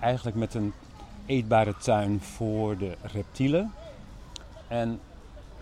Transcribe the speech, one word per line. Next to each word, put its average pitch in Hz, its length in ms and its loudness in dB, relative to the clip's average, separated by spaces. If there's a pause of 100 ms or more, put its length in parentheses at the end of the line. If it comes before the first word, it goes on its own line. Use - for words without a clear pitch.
eigenlijk 120 360 2
met 113 180 0
een 104 180 0 (540)
eetbare 110 500 6
tuin 104 440 4
voor 107 580 0
de 92 240 -4
reptielen. 139 720 0 (960)
En 117 320 0 (600)